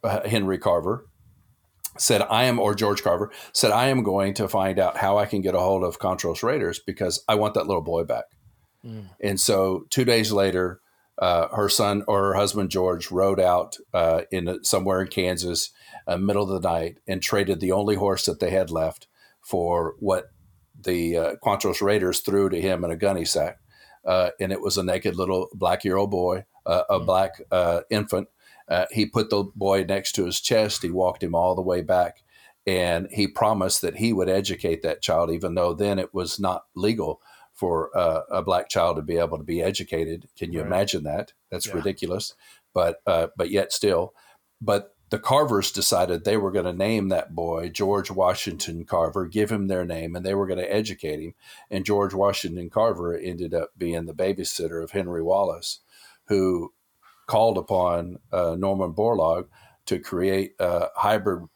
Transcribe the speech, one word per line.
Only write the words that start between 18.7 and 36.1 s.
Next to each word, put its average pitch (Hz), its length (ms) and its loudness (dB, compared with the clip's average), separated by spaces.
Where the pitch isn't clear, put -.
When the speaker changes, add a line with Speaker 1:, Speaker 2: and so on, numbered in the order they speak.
Speaker 1:
left 80 380 -4
for 85 580 -2
what 95 320 -2
the, 85 360 0
uh, 82 260 0
Contras 98 400 0
Raiders 98 380 2
threw 98 300 2
to 87 100 -2
him 90 240 0
in 85 80 -2
a 85 40 -4
gunny 92 280 0
sack. - 340 -2
Uh, 92 340 2
and 95 140 -2
it 95 80 -4
was 98 180 -2
a 90 60 -2
naked 90 320 0
little 92 360 0
black-year-old 92 580 0
boy, 92 340 0
uh, 90 240 2
a 95 120 2
Speaker 2:
Mm. 82 60 -4
Speaker 1:
black, 95 440 0
uh, 87 300 2
infant. 104 380 0
Uh, 87 240 2
he 107 140 2
put 107 240 0
the 101 140 2
boy 98 260 2
next 95 300 -2
to 98 140 0
his 87 140 -4
chest. 110 420 0
He 87 80 -4
walked 90 320 0
him 85 120 -4
all 90 200 2
the 92 80 -4
way 90 180 0
back. 87 420 0
And 92 440 0
he 101 160 0
promised 101 540 0
that 82 160 -4
he 113 160 0
would 92 160 2
educate 92 540 -2
that 78 200 -2
child, 82 280 2
even 85 240 -4
though 87 180 0
then 101 260 0
it 92 160 -6